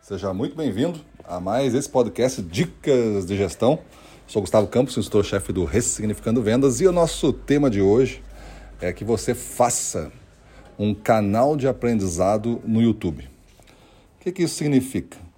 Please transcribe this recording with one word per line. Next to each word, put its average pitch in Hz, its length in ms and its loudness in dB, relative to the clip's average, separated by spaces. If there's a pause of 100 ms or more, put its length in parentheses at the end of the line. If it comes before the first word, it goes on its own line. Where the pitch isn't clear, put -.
Seja 98 320 -6
muito 101 220 -4
bem-vindo 151 460 -2 (240)
a 90 160 -8
mais 113 340 0
esse 143 140 0
podcast 123 520 0
Dicas 107 880 0
de 98 100 -2
Gestão. 110 440 2 (480)
Sou 110 120 -2
Gustavo 101 280 2
Campos, 123 280 0
instrutor-chefe 101 560 0
do 90 120 0
Ressignificando 107 760 -2
Vendas, 120 400 2
e 185 60 6
o 180 60 6
nosso 175 400 2
tema 143 360 2
de 101 140 2
hoje 117 400 4 (580)
é 87 120 -4
que 104 120 -10
você 113 300 0
faça - 760 -2 (680)
um 104 160 0
canal 113 640 0
de 131 100 -2
aprendizado 107 960 -2
no 110 160 0
YouTube. 104 480 0 (880)
O - 60 -20
que 185 80 -4
que 180 140 -2
isso 156 100 -2
significa? 135 640 0 (200)